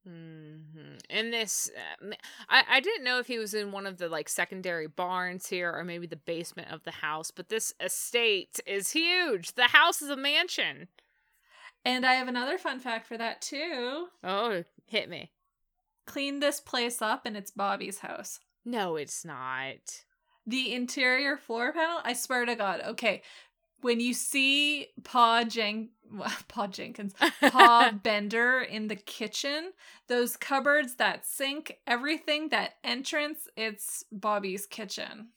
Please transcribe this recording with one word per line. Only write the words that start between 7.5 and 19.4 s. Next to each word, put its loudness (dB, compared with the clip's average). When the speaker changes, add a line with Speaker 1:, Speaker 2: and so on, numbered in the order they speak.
Speaker 1:
estate 0
is -4
huge. 0
The 4
house 8
is -8
a 0
mansion. 0
Speaker 2:
And 0
I 6
have 0
another -2
fun -4
fact -6
for -10
that, -6
too. -6
Speaker 1:
Oh, 0
hit -4
me. -14
Speaker 2:
Clean -6
this 0
place -4
up -2
and -8
it's -12
Bobby's -4
house. -12
Speaker 1:
No, -2
it's -8
not. -8